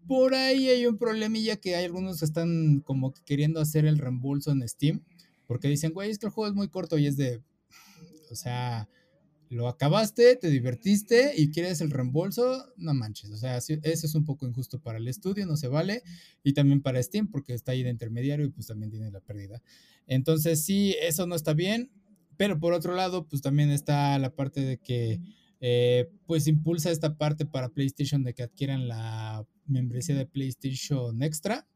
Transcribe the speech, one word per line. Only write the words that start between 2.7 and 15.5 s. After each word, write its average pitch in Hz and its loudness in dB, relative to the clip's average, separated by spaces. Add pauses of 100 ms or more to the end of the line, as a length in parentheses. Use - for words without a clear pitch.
como 131 -2
que - -20
queriendo 151 0
hacer 151 2
el 156 4
reembolso 139 -2
en 135 0
Steam, - -2 (420)
porque 120 -2
dicen, 151 0
"Güey, 196 -6
es 208 -6
que 233 -8
el 202 -4
juego 214 -2
es 196 -2
muy 202 -2
corto", 180 -4
y 147 4
es 143 0
de, 123 -2 (880)
o 117 -12
sea, 123 -6 (640)
lo 120 -4
acabaste, 214 4
te 185 -2
divertiste 202 4
y 151 6
quieres 170 -2
el 156 0
reembolso, 185 0 (120)
no 165 -2
manches, 110 -6
o 107 -12
sea, 127 -4
sí, 156 -4
eso 160 -2
es 151 -4
un 156 2
poco 139 -4
injusto 123 -6
para 113 -8
el 117 -6
estudio, 190 -4
no 160 -2